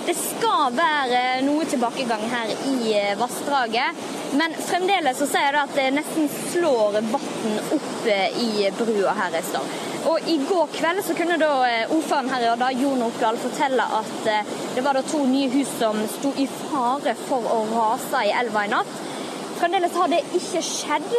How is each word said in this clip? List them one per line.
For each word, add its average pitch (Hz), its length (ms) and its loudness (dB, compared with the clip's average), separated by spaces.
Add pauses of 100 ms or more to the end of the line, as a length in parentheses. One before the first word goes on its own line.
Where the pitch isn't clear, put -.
Det 349 120 0
skal 339 560 0
være, 254 640 2
eh, - 40 0
noe 294 220 2
tilbakegang 233 640 -2
her 233 220 -2
i, 247 440 0
eh, 202 200 2
vassdraget, 240 800 0 (400)
men 320 200 2
fremdeles 349 600 0
så 277 120 0
ser 311 180 2
jeg 277 60 2
da 294 100 2
at 277 140 -4
det 269 180 2
nesten 302 340 0
slår 233 720 2 (120)
vann 220 480 -2 (120)
opp, - 340 -2
eh, 196 300 2
i 208 360 0
brua 196 420 2
her 190 160 0
jeg 165 140 -2
står. - 200 -4 (360)
Og 320 260 2
i 320 120 2 (100)
går 349 240 4
kveld 349 320 0
så 330 100 -2
kunne 339 240 0
da, 285 240 4
eh, 233 240 2
ordføreren 285 440 0
her 254 120 0
i 233 140 2
Odda, 254 160 0
Jon 262 300 0
Opdal, 233 340 0
fortelle 262 460 0
at, - 440 -2
eh, 214 180 2 (300)
det 254 80 0
var 277 120 2
da 262 80 2
to 285 240 0
nye 262 240 4
hus 269 180 2 (100)
som 220 160 2 (140)
sto 277 300 -2
i 277 80 2
fare 262 680 0
for 247 280 -2
å 220 260 0
rase 233 560 0
i 208 80 2
elva 214 320 0
i 208 40 -2
natt. 311 180 0 (720)
Fremdeles 349 320 2
har 349 160 2
det 330 240 2
ikke 330 320 0
skjedd 302 540 -2